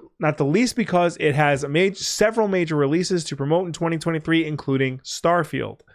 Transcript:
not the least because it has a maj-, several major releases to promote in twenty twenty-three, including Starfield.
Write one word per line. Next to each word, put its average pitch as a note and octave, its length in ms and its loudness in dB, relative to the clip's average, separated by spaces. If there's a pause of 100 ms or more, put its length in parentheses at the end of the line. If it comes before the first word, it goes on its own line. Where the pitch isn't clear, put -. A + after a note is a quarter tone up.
(200)
not D3+ 180 0
the D3 80 0
least G3+ 300 2
because F3 440 0
it D3 160 0
has C#3+ 280 2
a C#3 60 -6
maj-, F#3+ 280 0
several A3 500 0
major F3 300 0
releases D#3+ 480 0
to - 100 -8
promote D#3 320 0
in E3 60 -6
twenty E3 240 -2
twenty-three, D#3+ 480 0
including C3+ 540 -2
Starfield. D3 800 -2 (140)